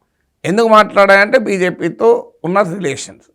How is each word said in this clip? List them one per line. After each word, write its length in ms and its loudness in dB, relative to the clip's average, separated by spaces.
ఎందుకు 180 -2
మాట్లాడాయంటే 600 4
బీజేపీతో 600 -2
ఉన్న 120 -2
రిలేషన్స్. 580 -10